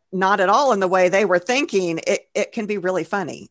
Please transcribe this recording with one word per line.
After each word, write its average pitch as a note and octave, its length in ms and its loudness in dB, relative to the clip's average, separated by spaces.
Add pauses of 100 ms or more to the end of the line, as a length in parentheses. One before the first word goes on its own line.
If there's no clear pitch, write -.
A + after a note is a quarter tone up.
(120)
not F#3+ 280 0
at F#3 80 2
all B3+ 240 4
in G3+ 80 0
the F#3 80 2
way F#3 200 4
they F#3+ 160 2
were F3+ 140 2
thinking, F#3+ 680 -2
it, - 280 -2
it - 180 -2
can A3+ 140 -8
be G#3 120 -4
really F#3 260 -2
funny. F3 460 -8